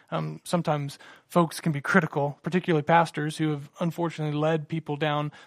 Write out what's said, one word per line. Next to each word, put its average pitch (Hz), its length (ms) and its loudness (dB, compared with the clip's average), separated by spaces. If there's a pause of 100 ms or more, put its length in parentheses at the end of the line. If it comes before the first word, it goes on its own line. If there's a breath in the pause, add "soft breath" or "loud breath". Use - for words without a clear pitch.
um, 156 360 -6
sometimes 151 520 0 (300 loud breath)
folks 170 320 2
can 160 140 0
be 143 80 -4
critical, 151 600 0
particularly 170 400 0
pastors 156 540 2
who 156 140 0
have 147 180 -6 (120)
unfortunately 156 560 -2
led 156 320 0
people 156 260 -4
down 147 380 -2 (140 loud breath)